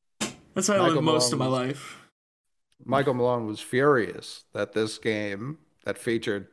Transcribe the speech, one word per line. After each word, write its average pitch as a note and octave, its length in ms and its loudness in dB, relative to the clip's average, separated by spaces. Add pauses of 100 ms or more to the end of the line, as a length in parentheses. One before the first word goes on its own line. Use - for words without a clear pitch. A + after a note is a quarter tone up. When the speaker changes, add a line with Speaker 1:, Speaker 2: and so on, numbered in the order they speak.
(540)
Speaker 1:
That's G3 140 -2
how G#3 60 4
I G3 40 4
Speaker 2:
Michael E3+ 180 4
Speaker 1:
live C#3+ 80 2
most C3+ 280 4
of - 60 0
my C3 80 0
Speaker 2:
Malone C3 220 0
was C#3 80 -6
Speaker 1:
life. - 200 -16 (880)
Speaker 2:
Michael C3+ 300 2
Malone B2 320 0
was G#2+ 140 -6
furious B2 920 2
that G#2 200 -4
this G#2+ 260 0
game G#2+ 600 -4 (260)
that G2+ 140 -6
featured A2+ 540 -2